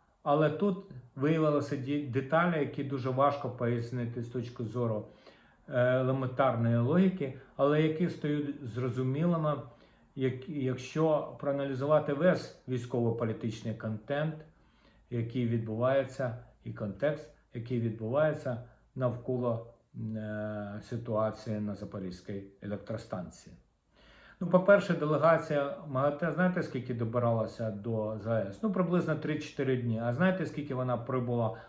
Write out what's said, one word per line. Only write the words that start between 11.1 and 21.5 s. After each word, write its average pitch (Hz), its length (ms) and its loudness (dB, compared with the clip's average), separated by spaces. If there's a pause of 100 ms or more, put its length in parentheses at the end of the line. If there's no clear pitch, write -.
проаналізувати 139 760 2
весь 165 540 2
військово-політичний 117 1080 -2
контент, 143 600 -4 (720)
який 117 380 -2
відбувається, 117 880 0 (260)
і 117 100 -8
контекст, 113 560 -2 (240)
який 117 260 -4
відбувається 120 840 0 (320)
навколо, 120 760 -2 (420)
е, 107 680 -6
ситуації 110 760 -2